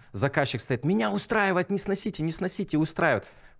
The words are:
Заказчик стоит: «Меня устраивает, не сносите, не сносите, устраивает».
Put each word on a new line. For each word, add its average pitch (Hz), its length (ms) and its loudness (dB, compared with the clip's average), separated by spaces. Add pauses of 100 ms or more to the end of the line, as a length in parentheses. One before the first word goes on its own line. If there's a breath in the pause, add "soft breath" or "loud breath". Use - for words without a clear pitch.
(120)
Заказчик 135 500 0
стоит: 127 240 -2
«Меня 208 260 2
устраивает, 196 600 0
не 196 80 0
сносите, - 420 -2
не 160 100 0
сносите, - 460 -4
устраивает». 151 480 2 (340 loud breath)